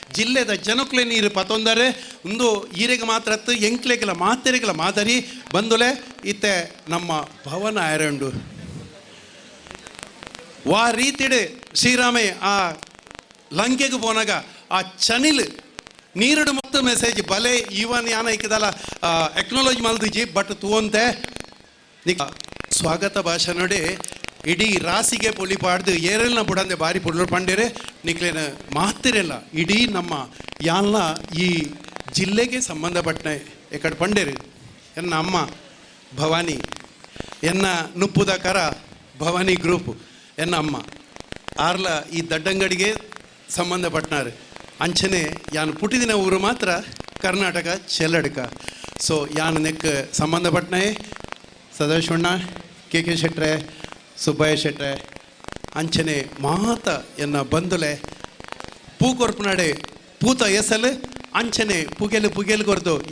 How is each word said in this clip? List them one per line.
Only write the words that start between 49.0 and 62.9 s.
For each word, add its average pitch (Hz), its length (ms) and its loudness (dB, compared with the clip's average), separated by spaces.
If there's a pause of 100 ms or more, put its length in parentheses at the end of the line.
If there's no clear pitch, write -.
So 151 300 0
ಯಾನ್ 156 240 2
ನೆಕ್ 156 520 0
ಸಂಬಂಧಪಟ್ಟನೆ 180 840 2 (800)
ಸದಾಶಿವಣ್ಣ, 165 480 2 (640)
ಕೆ 165 120 2
ಕೆ 170 120 0
ಶೆಟ್ರೆ, 156 600 0 (400)
ಸುಬ್ಬಯ್ಯ 151 400 2
ಶೆಟ್ರೆ, 143 640 -4 (540)
ಅಂಚನೆ 156 520 0 (140)
ಮಾತ 202 460 2 (320)
ಎನ್ನ 147 220 0
ಬಂದುಲೆ 156 540 0 (1040)
ಪೂ 262 160 6
ಕೊರ್ಪುನಾಡೆ 202 580 2 (480)
ಪೂತ 247 200 4
ಎಸಲು 220 720 2 (240)
ಅಂಚನೆ 208 500 0
ಪುಗೆಲು 208 440 0
ಪುಗೆಲು 208 360 0
ಕೊರ್ದು 180 360 2 (100)